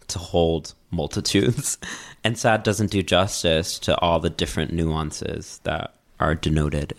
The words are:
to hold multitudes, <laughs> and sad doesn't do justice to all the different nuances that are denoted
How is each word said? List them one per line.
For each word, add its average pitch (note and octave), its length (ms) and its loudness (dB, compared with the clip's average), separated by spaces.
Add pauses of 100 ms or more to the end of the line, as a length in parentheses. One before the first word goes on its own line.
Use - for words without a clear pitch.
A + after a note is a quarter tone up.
to - 120 -6
hold E2 540 2 (180)
multitudes, G#2+ 840 0 (240)
<laughs> - 240 -20
and A2+ 120 0
sad A2 260 2
doesn't G#2 280 2
do G2+ 100 2
justice F2 800 2
to - 200 0
all E2+ 200 2
the E2 100 0
different - 440 -2
nuances D#2 920 -4
that D#2+ 300 -4 (260)
are D#2 160 2
denoted D2+ 640 0